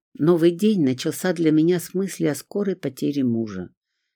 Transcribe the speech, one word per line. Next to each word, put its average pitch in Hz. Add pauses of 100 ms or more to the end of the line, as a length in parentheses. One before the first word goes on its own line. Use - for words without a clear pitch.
(140)
Новый 170
день 190
начался 151
для 165
меня 165
с -
мысли 180
о 147
скорой 196
потере 143
мужа. 110 (420)